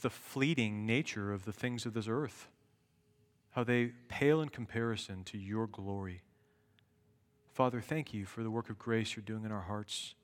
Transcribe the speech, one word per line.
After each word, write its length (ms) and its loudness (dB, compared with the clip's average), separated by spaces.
the 80 2
fleeting 760 2
nature 460 2
of 140 -4
the 60 -4
things 340 -2
of 80 -4
this 140 0
earth, 400 -2
how 120 2
they 220 4
pale 320 6
in 100 -2
comparison 720 -2
to 140 -8
your 280 0
glory. 560 -6
Father, 280 2
thank 340 -4
you 100 -2
for 180 -8
the 80 -2
work 200 -2
of 80 -8
grace 380 0
you're 80 -10
doing 200 -6
in 80 -4
our 100 -4
hearts. 600 -6